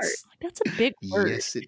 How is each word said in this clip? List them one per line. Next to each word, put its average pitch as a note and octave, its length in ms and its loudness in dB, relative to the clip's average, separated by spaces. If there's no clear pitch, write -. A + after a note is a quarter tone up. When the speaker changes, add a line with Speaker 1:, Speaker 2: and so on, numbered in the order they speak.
Speaker 1:
does. - 280 -2
Speaker 2:
Like, - 120 -20
that's F4 240 -4
a - 120 0
big B3+ 160 4
word. F#3+ 220 4
Speaker 1:
Yes, A2+ 240 -4
it A2+ 120 -6